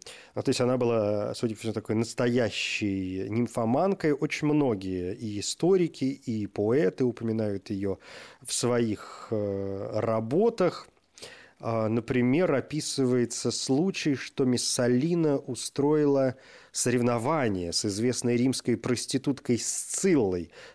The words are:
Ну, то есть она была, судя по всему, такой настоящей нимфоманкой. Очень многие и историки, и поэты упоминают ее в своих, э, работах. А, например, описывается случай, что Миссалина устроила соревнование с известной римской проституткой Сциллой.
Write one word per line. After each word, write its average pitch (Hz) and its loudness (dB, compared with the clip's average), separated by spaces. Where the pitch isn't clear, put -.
Ну, 113 -4
то - -2
есть 131 2
она 127 2
была, 110 2
судя 113 -4
по - -16
всему, 110 -4
такой 107 -4
настоящей 107 -2
нимфоманкой. 123 0
Очень 147 -2
многие 98 0
и 110 -6
историки, 170 0
и 120 -4
поэты 131 0
упоминают 110 -2
ее 98 -4
в - -10
своих, 120 -2
э, 98 -4
работах. 123 0
А, 113 -2
например, 123 2
описывается 127 0
случай, 151 0
что - -4
Миссалина 135 2
устроила 139 2
соревнование 120 2
с - -2
известной 120 0
римской 123 2
проституткой 127 -2
Сциллой. 101 0